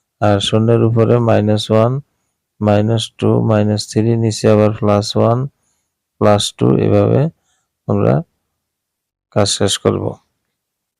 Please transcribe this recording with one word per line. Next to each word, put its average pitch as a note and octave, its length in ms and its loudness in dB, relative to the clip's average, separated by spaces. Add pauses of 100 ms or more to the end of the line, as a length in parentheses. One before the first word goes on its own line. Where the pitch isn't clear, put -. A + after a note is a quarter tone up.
(200)
আর G#2 200 2
শূন্যের A2+ 420 0
উপরে A2+ 360 2
মাইনাস G#2+ 520 0
ওয়ান, A2 220 2 (680)
মাইনাস G#2+ 500 0
টু, G#2+ 200 -2 (100)
মাইনাস G#2+ 460 0
থ্রি, A2 300 -2
নিচে A2+ 340 -2
আবার G#2+ 220 4
প্লাস G#2 340 0 (100)
ওয়ান, A2 220 2 (840)
প্লাস G#2 220 4 (100)
টু, A#2+ 140 -2 (100)
এভাবে G#2+ 440 2 (680)
আমরা G#2 260 0 (1160)
কাজ G#2 180 -2
শেষ - 300 -4
করব। G2+ 260 -2 (960)